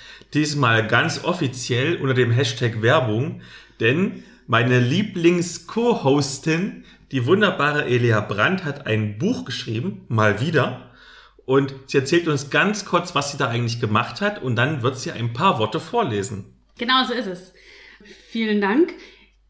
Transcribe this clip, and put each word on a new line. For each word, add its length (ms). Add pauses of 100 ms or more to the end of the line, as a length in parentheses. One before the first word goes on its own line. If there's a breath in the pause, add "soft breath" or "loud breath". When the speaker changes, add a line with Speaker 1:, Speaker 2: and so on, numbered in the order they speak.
(340 loud breath)
Speaker 1:
Diesmal 540
ganz 360
offiziell 720
unter 180
dem 160
Hashtag 500
Werbung, 600 (380 loud breath)
denn 440 (240 loud breath)
meine 320
Lieblings-Co-Hostin, 2000 (280 loud breath)
die 160
wunderbare 580
Elia 360
Brandt, 440
hat 220
ein 320
Buch 260
geschrieben, 600
mal 340
wieder. 480 (560 loud breath)
Und 300 (100)
sie 140
erzählt 280
uns 220
ganz 360
kurz, 280
was 200
sie 40
da 120
eigentlich 300
gemacht 400
hat, 220
und 140
dann 260
wird 160
sie 140
ein 200
paar 280
Worte 200
vorlesen. 760 (240)
Speaker 2:
Genau 240
so 100
ist 140
es. 260 (760 loud breath)
Vielen 320
Dank. 320 (560 loud breath)